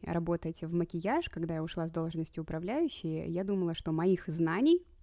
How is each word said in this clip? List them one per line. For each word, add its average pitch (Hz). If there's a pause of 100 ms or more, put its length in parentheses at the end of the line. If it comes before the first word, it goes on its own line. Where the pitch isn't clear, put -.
работать 165
в 165
макияж, 175
когда 165
я 160
ушла 165
с 165
должности 165
управляющей, 165
я 170
думала, 185
что -
моих 175
знаний 180 (200)